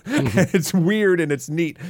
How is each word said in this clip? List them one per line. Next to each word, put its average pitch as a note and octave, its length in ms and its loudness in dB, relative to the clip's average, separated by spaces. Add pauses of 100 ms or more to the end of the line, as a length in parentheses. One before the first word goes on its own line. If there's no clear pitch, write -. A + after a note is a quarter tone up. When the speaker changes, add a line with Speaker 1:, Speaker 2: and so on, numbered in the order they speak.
Speaker 1:
Mm-hmm. F#3+ 520 0
Speaker 2:
It's E3 160 -2
weird F#3 480 2
and D3 120 -2
it's C3+ 160 -4
neat D#3 300 -4 (120)